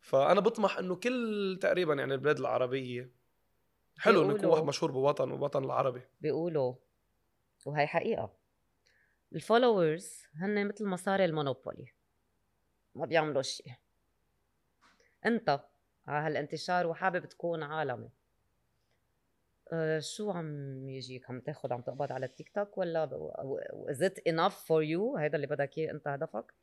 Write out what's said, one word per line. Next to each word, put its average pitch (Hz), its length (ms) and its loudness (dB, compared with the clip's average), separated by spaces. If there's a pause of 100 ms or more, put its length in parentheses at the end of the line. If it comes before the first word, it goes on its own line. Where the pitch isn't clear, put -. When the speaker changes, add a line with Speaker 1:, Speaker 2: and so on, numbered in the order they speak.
Speaker 1:
فأنا 147 400 4
بطمح 208 380 2
إنه 180 180 -2
كل 208 640 -2
تقريبًا 170 320 2
يعني 135 200 0
البلاد 139 240 0
العربية 123 720 -2 (880)
حلو 202 220 6
إنه 147 80 6
يكون 208 80 2
Speaker 2:
بيقولوا 190 180 6
Speaker 1:
واحد 156 140 2
مشهور 143 220 0
بوطن، 135 400 2
ووطن 135 340 -2
العربي. 127 380 0 (180)
Speaker 2:
بيقولوا، 147 540 0 (920)
وهي 147 200 2
حقيقة، 170 500 -2 (960)
الفولورز 190 920 2 (120)
هن 202 340 0
مثل 202 180 -4
مصاري 196 380 2
المونوبولي، 147 680 -2 (1000)
ما 143 120 -6
بيعملوا 151 360 2
شي. - 220 -8 (1600)
أنت 180 340 2 (460)
على 147 200 -2
هالانتشار 160 600 -2
وحابب 175 400 -2
تكون 170 360 -6
عالمي، 139 480 -4 (1600)
أه، 160 260 0
شو 208 320 -6
عم 143 580 -8
يجيك؟ 127 420 -12
عم 127 100 -6
تاخد، 139 320 -6
عم 120 100 -4
تقبض 131 300 -6
على 127 140 -4
التيك - 280 -14
توك 202 240 -4
ولا 165 260 0
ب-، 139 80 -6
و-، - 200 -8 (100)
و-، - 500 -6
is 139 40 -4
it 170 360 0
enough 165 200 2
for 160 320 2
you؟ 190 340 0
هيدا 151 180 0
اللي 143 100 -2
بدك 143 320 -2
إياه 160 120 -2
أنت 151 180 -6
هدفك؟ 139 540 -6